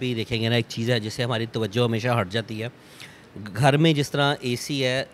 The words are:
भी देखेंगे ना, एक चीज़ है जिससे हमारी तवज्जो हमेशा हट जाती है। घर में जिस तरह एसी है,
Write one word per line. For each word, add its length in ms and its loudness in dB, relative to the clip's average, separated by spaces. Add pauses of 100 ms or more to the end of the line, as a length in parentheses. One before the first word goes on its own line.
भी 140 -2
देखेंगे 340 -2
ना, 80 4
एक 100 2
चीज़ 260 -2
है 80 2
जिससे 220 -6
हमारी 240 -2
तवज्जो 380 0
हमेशा 300 0
हट 140 2
जाती 300 -6
है। 120 -8 (840)
घर 240 4
में 180 6
जिस 180 -2
तरह 320 0
एसी 360 -4
है, 340 -2